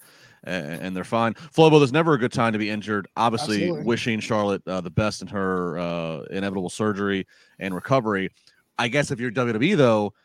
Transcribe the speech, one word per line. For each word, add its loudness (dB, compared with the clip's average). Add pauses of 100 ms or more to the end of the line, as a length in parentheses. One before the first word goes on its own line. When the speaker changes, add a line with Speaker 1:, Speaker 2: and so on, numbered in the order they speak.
(440)
Speaker 1:
and -8
they're -6
fine. 0
Flobo, 6
there's 2
never 2
a 2
good -2
time 2
to -2
be -2
injured. -4
Obviously, 0
Speaker 2:
Absolutely. -2
Speaker 1:
wishing 0
Charlotte, 0
uh, -4
the -10
best -2
in -12
her, -2
uh, -4
inevitable -4
surgery -2 (340)
and -6
recovery. 0 (460)
I 0
guess 0
if -4
you're -4
W 0
W 2
E, 2
though, 4 (120)